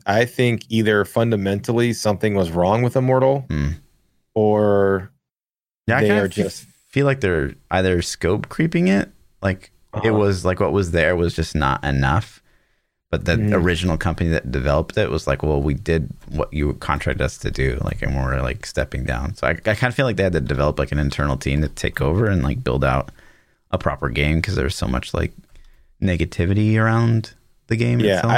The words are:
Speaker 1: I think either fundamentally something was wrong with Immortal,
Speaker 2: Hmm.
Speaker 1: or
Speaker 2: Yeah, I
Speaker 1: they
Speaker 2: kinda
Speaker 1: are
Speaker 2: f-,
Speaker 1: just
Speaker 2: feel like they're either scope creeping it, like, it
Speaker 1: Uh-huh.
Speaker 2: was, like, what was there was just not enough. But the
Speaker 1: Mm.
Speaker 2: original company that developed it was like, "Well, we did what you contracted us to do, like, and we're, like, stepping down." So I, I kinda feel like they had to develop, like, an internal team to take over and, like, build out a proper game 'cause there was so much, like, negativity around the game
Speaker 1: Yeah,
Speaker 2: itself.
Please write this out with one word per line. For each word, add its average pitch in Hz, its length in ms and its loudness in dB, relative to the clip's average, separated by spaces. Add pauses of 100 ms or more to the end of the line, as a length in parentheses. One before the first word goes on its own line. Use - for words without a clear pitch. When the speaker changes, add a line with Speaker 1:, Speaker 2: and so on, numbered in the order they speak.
Speaker 1:
I 107 180 2
think 120 460 0
either 107 340 2
fundamentally 117 880 0
something 107 420 -2
was 92 160 0
wrong 90 320 2
with 123 140 0
Immortal, 131 440 2 (100)
Speaker 2:
Hmm. 73 180 -2 (680)
Speaker 1:
or 101 760 2 (760)
Speaker 2:
Yeah, 117 120 2
I - 20 2
Speaker 1:
they 110 80 4
Speaker 2:
kinda 104 140 4
Speaker 1:
are 98 40 2
Speaker 2:
f-, 92 40 -8
Speaker 1:
just 90 340 -4
Speaker 2:
feel - 420 -4
like 139 140 0
they're 82 340 0 (160)
either 92 320 2
scope - 460 -2
creeping 170 400 0
it, 196 220 0 (320)
like, 190 280 -4 (240)
it 110 140 0
Speaker 1:
Uh-huh. 110 60 4
Speaker 2:
was, 101 300 2
like, 92 160 0
what 87 120 2
was 90 200 0
there 85 220 4
was 85 200 0
just - 200 -4
not 69 300 0
enough. 69 580 0 (680)
But 76 140 -2
the 85 120 2
Speaker 1:
Mm. 104 180 2
Speaker 2:
original 87 420 2
company 85 340 -2
that 71 220 -2
developed 71 460 0
it 98 120 0
was 73 160 -4
like, - 160 -2
"Well, 73 200 0
we 73 100 0
did 78 380 -2 (180)
what 73 240 -4
you 73 220 -2
contracted 71 480 -4
us - 160 -4
to 69 120 -6
do, 65 320 -2
like, - 200 -6
and 65 120 -2
we're, 65 280 -2
like, 64 240 -6
stepping - 380 -6
down." 60 300 -4
So - 120 -4
I, 69 60 2
I 104 220 -2
kinda 123 180 -2
feel 139 120 0
like 113 120 0
they 95 80 2
had 90 100 0
to 80 60 0
develop, 71 380 0
like, 69 140 -4
an 71 60 -2
internal 71 400 0
team 71 240 0
to 76 60 -2
take - 340 -4
over 85 240 0
and, 95 160 2
like, 69 200 -2
build 67 220 0
out 67 260 0 (600)
a 92 80 -2
proper 67 320 -2
game 76 320 2
'cause - 140 -4
there 67 80 0
was - 100 -2
so - 120 -4
much, 62 280 -4
like, 82 180 -2 (680)
negativity 95 760 0
around 113 560 2 (360)
the 113 80 0
game 120 240 0
Speaker 1:
Yeah, 101 180 4
Speaker 2:
itself. 117 200 2